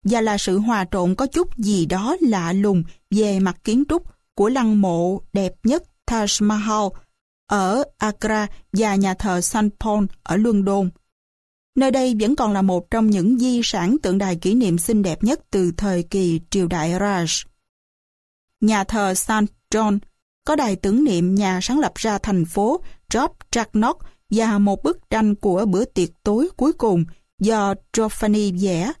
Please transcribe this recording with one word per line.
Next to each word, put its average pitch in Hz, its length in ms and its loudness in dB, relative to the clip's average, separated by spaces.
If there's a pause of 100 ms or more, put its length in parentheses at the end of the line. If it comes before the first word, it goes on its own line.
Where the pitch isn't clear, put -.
và 226 160 2
là 208 180 0
sự 185 200 0
hòa 208 320 0
trộn 185 240 0
có 269 120 -2
chút 339 320 -2
gì 196 280 0
đó 208 340 -2
lạ 185 320 0
lùng 196 300 2 (280)
về 202 300 0
mặt 190 240 0
kiến 247 240 2
trúc 339 140 0 (320)
của 208 140 2
lăng 226 320 2
mộ 180 420 0 (100)
đẹp 185 220 -2 (100)
nhất 302 180 2 (240)
Taj 208 400 -2
Mahal 214 420 0 (580)
ở 208 380 0 (140)
Agra 214 480 -2 (260)
và 208 220 0
nhà 190 200 0
thờ 185 260 -2
Saint 208 400 -2
Paul 208 240 0 (180)
ở 170 140 -2
London. 202 540 2 (840)
Nơi 262 140 4
đây 254 300 2
vẫn 240 160 2
còn 220 160 0
là 196 100 0
một 180 280 0
trong 220 200 2
những 208 280 2
di 247 260 0
sản 196 380 0
tượng 190 160 0
đài 190 180 -2
kỷ 185 180 0
niệm 190 240 2
xinh 214 240 0
đẹp 165 200 -2
nhất 254 180 0 (100)
từ 180 260 0
thời 190 260 -2
kỳ 170 380 -2 (100)
triều 190 160 0
đại 165 260 -2
Raj. 185 540 -2 (1120)
Nhà 208 240 2
thờ 202 300 -2
Saint 214 360 0 (200)
John 214 280 0 (460)
có 302 120 0
đài 214 200 0
tưởng 220 280 2
niệm 185 300 2
nhà 190 280 0
sáng 262 160 -2
lập 220 160 0
ra 214 240 -2
thành 190 260 0
phố 214 360 -2 (340)
George 269 200 -2 (160)
Charnock 233 500 0 (300)
và 220 280 2
một 202 240 2
bức - 280 -4
tranh 214 240 2
của 202 320 0
bữa 196 180 0
tiệc - 260 -2 (120)
tối 226 340 0
cuối 294 160 2
cùng 185 320 2 (340)
do 202 360 0 (220)
Giovanni 214 560 0
vẽ. 185 480 -2